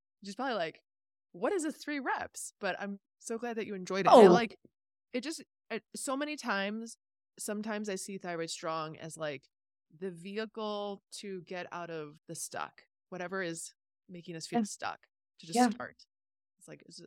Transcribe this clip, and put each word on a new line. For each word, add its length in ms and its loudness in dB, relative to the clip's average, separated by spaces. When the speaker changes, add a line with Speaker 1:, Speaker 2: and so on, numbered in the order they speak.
Speaker 1:
She's 120 -10
probably 200 -4
like, 260 -4
"What 180 -2
is 140 -2
a 60 -2
three 280 -6
reps?" 640 -6
But 180 -2
I'm 200 -6
so 180 -8
glad 200 -6
that 100 -4
you 80 -8
enjoyed 300 -2
it. 80 10
And, 160 12
Speaker 2:
Oh. 20 12
Speaker 1:
like, 260 6
it 100 -2
just, 220 -8
it, 140 -4
so 200 -4
many 220 -4
times, 600 -2
sometimes 520 -4
I 60 -2
see 220 -8
Thyroid 340 -6
Strong 480 -4
as, 180 -12
like, 320 -6
the 160 -6
vehicle 920 -6
to 220 -8
get 320 -10
out 160 -8
of 380 -10
the 80 -10
stuck, 520 -10
whatever 340 -6
is 300 -8
making 300 -12
us 100 -10
feel 120 0
Speaker 2:
Yeah. 40 2
Speaker 1:
stuck, 440 -8
to 80 -20
just 100 -6
Speaker 2:
Yeah. 140 6
Speaker 1:
start. 340 -12
It's 100 -20
like, 140 -18
it's 240 -20